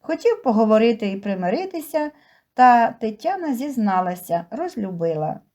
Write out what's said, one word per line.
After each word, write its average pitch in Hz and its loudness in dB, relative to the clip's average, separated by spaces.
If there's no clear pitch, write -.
хотів 440 -2
поговорити 220 2
і 196 -6
примиритися, 285 -4
та 240 6
Тетяна 294 -6
зізналася, 185 -2
розлюбила. 185 -4